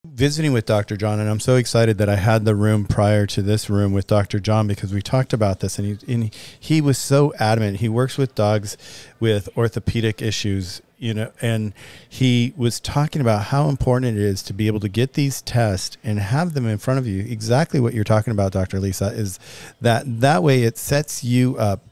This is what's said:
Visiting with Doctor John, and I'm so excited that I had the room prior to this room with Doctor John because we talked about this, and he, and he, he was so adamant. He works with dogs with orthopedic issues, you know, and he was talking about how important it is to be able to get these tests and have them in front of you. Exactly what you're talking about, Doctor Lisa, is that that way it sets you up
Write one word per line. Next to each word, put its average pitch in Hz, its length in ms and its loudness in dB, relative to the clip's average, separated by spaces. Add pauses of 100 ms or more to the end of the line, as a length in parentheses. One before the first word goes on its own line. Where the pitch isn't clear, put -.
Visiting 143 460 0
with 117 120 0
Doctor 104 320 0
John, 107 240 -2
and 107 80 0
I'm 107 120 -2
so 127 160 2
excited 113 420 2
that 104 100 2
I 101 80 2
had 110 280 2
the 107 100 4
room 104 320 2
prior 104 400 2
to - 160 -2
this 104 260 0
room 101 240 2
with 98 140 0
Doctor 104 340 0
John 107 260 2
because 101 280 -4
we 101 80 -2
talked 131 320 0
about 101 260 0
this, - 180 -4
and 101 80 -4
he, 104 260 -6
and 117 120 0
he, 107 60 -4 (280)
he 156 220 2
was 139 160 2
so 143 420 2
adamant. 107 420 0
He 117 100 0
works 123 260 -2
with 135 180 -2
dogs 104 440 0 (420)
with 107 360 0
orthopedic 113 680 -2
issues, 98 580 -4 (180)
you 113 160 -4
know, 107 180 -6 (100)
and 110 320 -2 (340)
he 123 480 2
was 120 220 -2
talking 151 420 -2
about 107 260 2
how 147 220 0
important 123 480 0
it 104 60 0
is 98 220 0
to 101 100 -10
be 107 140 0
able 107 120 0
to 104 80 -4
get 113 260 0
these 139 280 -2
tests 107 640 -2
and 104 160 -2
have 147 340 -2
them 127 120 -2
in 107 120 -2
front 131 220 0
of 123 60 -4
you. 95 140 -2
Exactly 117 600 0
what 117 120 0
you're 107 120 -2
talking 110 260 2
about, 98 220 0
Doctor 95 260 -2
Lisa, 95 280 -2
is 101 340 -6 (400)
that 117 400 0
that 160 240 4
way 131 180 4
it 113 160 0
sets - 460 -4
you 123 340 2
up 104 220 0 (120)